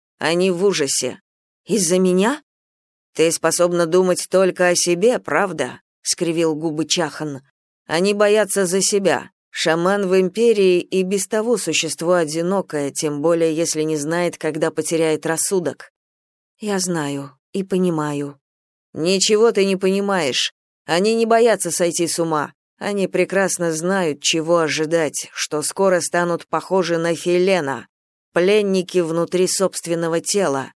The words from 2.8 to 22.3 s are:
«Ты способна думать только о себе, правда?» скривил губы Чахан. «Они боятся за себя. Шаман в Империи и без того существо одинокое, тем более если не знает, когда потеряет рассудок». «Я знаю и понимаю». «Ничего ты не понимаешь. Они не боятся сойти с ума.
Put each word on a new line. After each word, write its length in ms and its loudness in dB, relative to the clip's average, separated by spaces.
«Ты 180 2
способна 560 2
думать 420 2
только 400 2
о 60 2
себе, 440 2
правда?» 640 -4
скривил 540 -2
губы 300 -4
Чахан. 560 -4
«Они 260 2
боятся 520 2
за 160 0
себя. 500 0
Шаман 580 0
в 100 4
Империи 600 4
и 240 -2
без 240 -2
того 300 0
существо 560 -2
одинокое, 760 -2
тем 320 -4
более 320 2
если 300 -2
не 140 -2
знает, 400 -2
когда 340 -2
потеряет 540 -2
рассудок». 680 -4
«Я 220 -4
знаю 580 -4
и 120 -4
понимаю». 760 -2
«Ничего 580 2
ты 140 2
не 100 0
понимаешь. 800 -2
Они 280 0
не 140 0
боятся 420 4
сойти 380 0
с 100 -4
ума. 360 -2